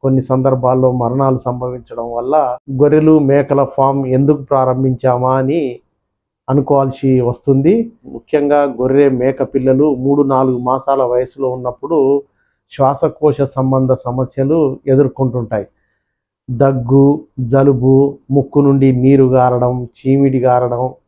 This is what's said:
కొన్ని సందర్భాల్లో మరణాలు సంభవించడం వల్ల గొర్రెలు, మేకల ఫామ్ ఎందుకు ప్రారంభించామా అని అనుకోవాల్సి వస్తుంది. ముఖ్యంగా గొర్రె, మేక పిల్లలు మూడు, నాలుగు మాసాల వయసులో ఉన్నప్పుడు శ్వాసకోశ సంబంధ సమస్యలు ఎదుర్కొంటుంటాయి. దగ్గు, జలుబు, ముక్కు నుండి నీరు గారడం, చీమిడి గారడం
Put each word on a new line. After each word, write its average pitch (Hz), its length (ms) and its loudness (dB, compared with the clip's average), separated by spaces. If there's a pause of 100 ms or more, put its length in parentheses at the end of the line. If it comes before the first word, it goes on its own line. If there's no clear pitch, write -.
కొన్ని 131 180 0
సందర్భాల్లో 131 680 0
మరణాలు 127 460 -2
సంభవించడం 123 800 -8
వల్ల 127 400 -2 (240)
గొర్రెలు, 156 380 4
మేకల 139 480 0 (100)
ఫామ్ 139 300 0
ఎందుకు 139 440 0
ప్రారంభించామా 127 840 0
అని 135 420 -4 (680)
అనుకోవాల్సి 135 720 0
వస్తుంది. 139 680 0 (140)
ముఖ్యంగా 143 760 -2
గొర్రె, 135 300 2
మేక 131 340 -2
పిల్లలు 131 520 0
మూడు, 139 400 0
నాలుగు 131 220 0
మాసాల 131 460 -2
వయసులో 127 460 -4
ఉన్నప్పుడు 135 760 -2 (480)
శ్వాసకోశ 139 720 -2
సంబంధ 131 500 -2 (160)
సమస్యలు 135 800 -2
ఎదుర్కొంటుంటాయి. 123 800 -2 (800)
దగ్గు, 135 760 2 (140)
జలుబు, 135 800 2 (120)
ముక్కు 139 280 0
నుండి 135 440 2
నీరు 135 200 4
గారడం, 127 640 0 (100)
చీమిడి 135 420 0
గారడం 123 540 0 (140)